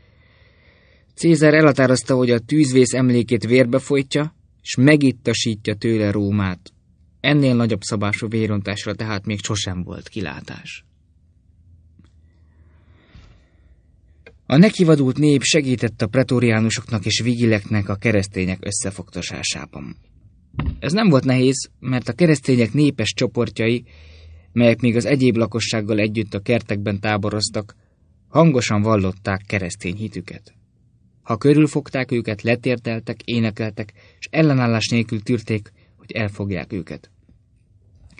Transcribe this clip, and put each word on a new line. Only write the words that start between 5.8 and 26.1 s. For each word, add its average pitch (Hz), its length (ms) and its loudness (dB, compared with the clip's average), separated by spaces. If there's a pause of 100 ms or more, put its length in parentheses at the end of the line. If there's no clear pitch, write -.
Rómát. 101 600 -2 (460)
Ennél 139 360 2
nagyobb 110 260 0
szabású 104 460 -4
vérontásra 104 640 -4
tehát 107 320 -8
még 107 180 -6
sosem 92 400 -6
volt - 240 -14
kilátás. - 800 -12 (3500)
A 127 120 2
nekivadult 160 600 4
nép 143 240 2
segített 127 600 -2
a 113 60 -2
pretoriánusoknak 113 1000 0
és 110 140 -2
vigileknek 110 720 0
a 101 60 -4
keresztények 95 720 -2
összefogtasásában. - 1300 -10 (840)
Ez 139 120 -4
nem 214 180 2
volt 131 140 4
nehéz, 131 460 2 (100)
mert 127 300 -4
a 117 40 -6
keresztények 131 600 2
népes 139 400 0
csoportjai, 117 720 -2 (680)
melyek 117 300 4
még 120 140 2
az 120 100 0
egyéb 127 300 2
lakossággal 110 640 -2
együtt 107 340 -2